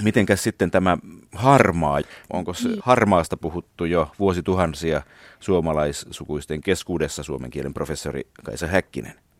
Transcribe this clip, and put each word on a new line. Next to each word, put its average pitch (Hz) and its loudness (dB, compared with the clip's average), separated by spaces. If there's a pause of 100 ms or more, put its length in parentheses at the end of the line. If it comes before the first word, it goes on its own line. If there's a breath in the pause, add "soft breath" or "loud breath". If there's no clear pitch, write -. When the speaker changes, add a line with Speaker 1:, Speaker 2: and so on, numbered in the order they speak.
Speaker 1:
Mitenkäs 104 2
sitten 98 0
tämä 90 2 (360)
harmaa? 95 4 (340 loud breath)
Onko 87 -6
se 147 -4
Speaker 2:
Niin. - -2
Speaker 1:
harmaasta 104 4
puhuttu 85 -6
jo 82 0
vuosituhansia 87 0 (380 loud breath)
suomalaissukuisten 76 -2
keskuudessa, 80 -2
suomen 64 -8
kielen 69 -8
professori 73 -8 (160)
Kaisa 67 -8
Häkkinen? 87 -4 (260)